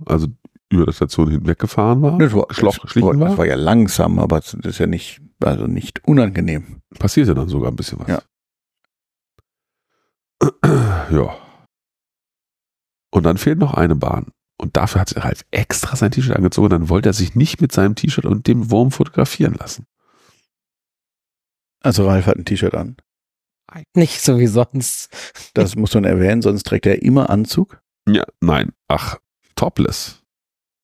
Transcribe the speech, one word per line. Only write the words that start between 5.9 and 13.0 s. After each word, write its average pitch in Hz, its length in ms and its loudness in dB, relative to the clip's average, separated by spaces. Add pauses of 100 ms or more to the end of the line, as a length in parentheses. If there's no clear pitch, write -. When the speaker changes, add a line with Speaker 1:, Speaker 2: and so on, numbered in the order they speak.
Speaker 2:
unangenehm. 95 720 0 (180)
Speaker 1:
Passierte 104 360 2
dann 67 140 -4
sogar 62 240 -2
ein 57 40 -8
bisschen - 220 -10
was. - 100 -14
Speaker 2:
Ja. 85 140 -4 (2250)
Speaker 1:
<clears throat> 117 720 0
Ja. 69 260 0 (1800)